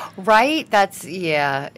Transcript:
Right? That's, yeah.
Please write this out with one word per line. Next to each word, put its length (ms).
Right? 520
That's, 360
yeah. 720